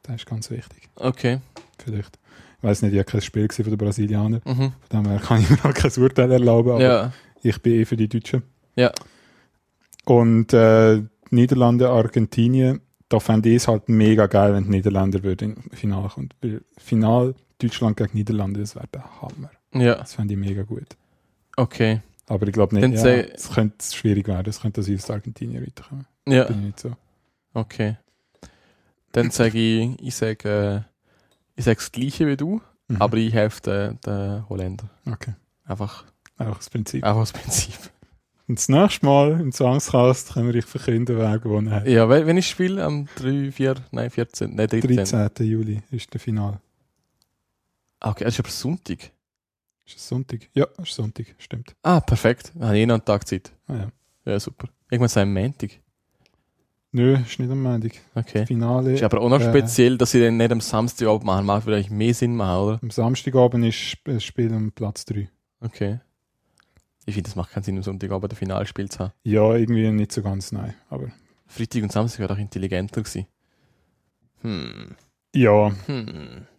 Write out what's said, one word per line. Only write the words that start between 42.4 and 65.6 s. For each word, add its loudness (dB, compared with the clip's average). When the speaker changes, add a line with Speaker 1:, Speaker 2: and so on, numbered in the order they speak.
Speaker 2:
spiele -2
am -4
drei, -4
vier, -2
nein, -6
vierzehn, -6
nein, 0
dreizehnten. 2
Speaker 1:
Dreizehnten -2
Juli -4
ist -12
der -8
Finale. -6
Speaker 2:
Ah, -4
okay, -6
das -2
ist -6
aber -6
Sonntag. -8
Speaker 1:
Ist -20
es -20
Sonntag? -8
Ja, 0
ist -12
Sonntag, -8
stimmt. -14
Speaker 2:
Ah, 4
perfekt. 0
Dann -6
habe 2
ich 4
eh 2
noch 4
einen -2
Tag 0
Zeit. -8
Speaker 1:
Ah, -10
ja. -8
Speaker 2:
Ja, -2
super. -14
Irgendwann 2
sei 2
am 0
Montag. -4
Speaker 1:
Nö, 4
ist -6
nicht -4
am -4
Montag. -4
Speaker 2:
Okay. -4
Speaker 1:
Finale, 0
Speaker 2:
Ist 0
aber 2
auch 0
noch 4
Speaker 1:
äh, 2
Speaker 2:
speziell, 4
dass 2
sie 6
den 4
nicht 4
am -2
Samstagabend 0
machen. 0
Macht 0
vielleicht -2
mehr 0
Sinn -2
machen, 0
oder? -2
Speaker 1:
Am -10
Samstagabend 2
ist -6
das -4
Spiel -4
um -4
Platz -10
drei. -8